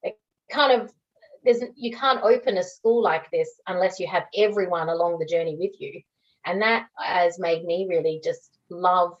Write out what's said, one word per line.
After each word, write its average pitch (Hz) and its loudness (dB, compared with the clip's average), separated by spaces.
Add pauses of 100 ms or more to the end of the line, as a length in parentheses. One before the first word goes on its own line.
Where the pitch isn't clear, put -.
It - -8 (320)
kind 269 4
of, - -12 (540)
there's, 240 4 (140)
you 233 -6
can't 262 0
open 233 4
a 180 0
school 226 0
like 165 0
this - -2 (180)
unless 185 0
you 175 -6
have 170 -2 (120)
everyone 190 0
along 170 0
the 160 -4
journey 165 -2
with 185 -4
you. 139 -12 (460)
And 185 -2
that 226 0 (120)
has 175 0
made 165 -2
me 175 -2
really 160 0
just - -8 (120)
love 180 0